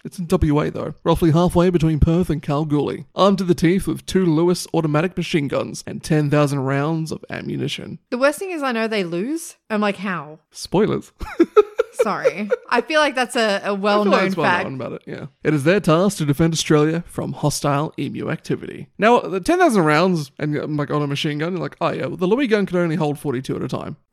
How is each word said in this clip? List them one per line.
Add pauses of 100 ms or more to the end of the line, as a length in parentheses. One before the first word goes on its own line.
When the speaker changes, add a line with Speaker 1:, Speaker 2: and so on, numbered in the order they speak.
Speaker 1:
It's
in
W
A,
though, (100)
roughly
halfway
between
Perth
and
Kalgoorlie. (100)
Armed
to
the
teeth
with
two
Lewis
automatic
machine
guns
and
ten
thousand
rounds
of
ammunition. (100)
Speaker 2:
The
worst
thing
is
I
know
they
lose. (140)
I'm
like,
"How?" (120)
Speaker 1:
Spoilers.
<laughs> (720)
Speaker 2:
Sorry. (200)
I
feel
like
that's
a,
a
Speaker 1:
I
feel
like
Speaker 2:
well-known
Speaker 1:
it's
well
Speaker 2:
fact.
Speaker 1:
known
about
it,
yeah. (180)
It
is
their
task
to
defend
Australia
from
hostile
emu
activity. (100)
Now,
the
ten
thousand
rounds
and,
um,
like,
on
a
machine
gun,
you're
like,
"Oh,
yeah,
well,
the
Louis
gun
could
only
hold
forty-two
at
a
time." (160)